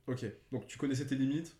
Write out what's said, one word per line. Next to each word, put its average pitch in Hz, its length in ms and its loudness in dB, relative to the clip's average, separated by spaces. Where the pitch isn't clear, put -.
Ok, 127 180 -2
donc 120 160 -4
tu - 100 -14
connaissais 139 280 2
tes 135 100 0
limites, 139 440 2